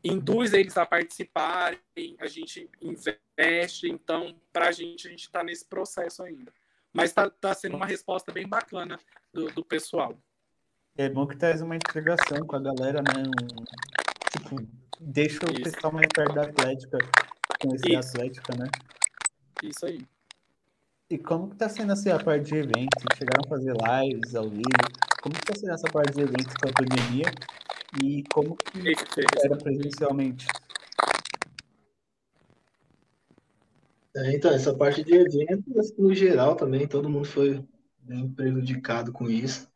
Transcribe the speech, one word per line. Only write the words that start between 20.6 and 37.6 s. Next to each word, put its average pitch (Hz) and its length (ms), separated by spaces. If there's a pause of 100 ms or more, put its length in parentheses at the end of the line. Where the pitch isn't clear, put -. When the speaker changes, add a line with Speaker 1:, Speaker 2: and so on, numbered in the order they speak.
Speaker 2:
E 160 100
como 170 320
que - 60
tá 220 120
sendo, 208 240
assim, 202 180
a 165 80
parte 147 340
de 151 60
eventos? 131 460 (120)
Chegaram 131 280
a 131 40
fazer 135 240
lives 120 640
ao 110 140
vivo? 104 140 (600)
Como - 120
que - 100
tá 208 100
sendo 202 180
essa 160 160
parte 143 240
de 143 100
eventos 131 320
com - 140
a 131 40
pandemia? 127 540 (760)
E 143 200 (100)
como 156 240
que - 220
Speaker 1:
Isso, 170 260
isso. - 400
Speaker 2:
era 143 120
presencialmente? 139 920 (3750)
Speaker 3:
É, 135 180
então, 147 180
essa 135 220
parte 143 280
de 165 120
eventos, 180 840
no 190 180
geral 165 420
também, 139 300
todo 143 220
mundo 143 180
foi 139 380 (340)